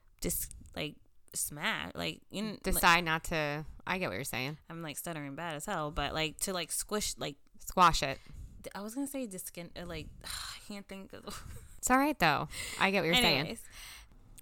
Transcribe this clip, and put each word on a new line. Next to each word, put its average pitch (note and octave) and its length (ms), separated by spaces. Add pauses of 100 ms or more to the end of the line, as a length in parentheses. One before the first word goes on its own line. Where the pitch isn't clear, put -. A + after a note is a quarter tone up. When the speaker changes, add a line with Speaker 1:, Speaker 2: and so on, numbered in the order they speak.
(200)
Speaker 1:
dis-, - 340 (220)
like, D3+ 180 (400)
smash, D3+ 640
like, E3 240 (100)
in, G#3+ 220
like - 100
Speaker 2:
Decide F3 420
not E3 200
to, D3+ 400 (200)
I F#3 140
get F#3 100
what G2 60
you're G2+ 80
saying. C3+ 340 (140)
Speaker 1:
I'm, E3 100
like, D3+ 160
stuttering D3 380
bad D#3+ 220
as D3 100
hell, D#3+ 240
but, D3 240
like, D#3 280
to, G3 100
like, F3 180
squish, - 480
like D3+ 160 (240)
Speaker 2:
Squash E3+ 460
it. C3+ 160 (420)
Speaker 1:
d-, - 100
I G3 100
was A3 120
gonna C#4 140
say C4+ 180
diskin-, F3+ 500
uh, F3 80
like, D#3+ 220 (100)
<sighs> - 80
I - 480
can't G3+ 140
think G3 260
of - 120
the G3 100 (240)
<laughs> - 200
Speaker 2:
It's - 120
all B3+ 80
right, C#4+ 220
though. D3 260 (340)
I F#3+ 120
get G3 80
what - 60
you're B3+ 100
saying. G3 240
Speaker 1:
Anyways, F#3 220 (800)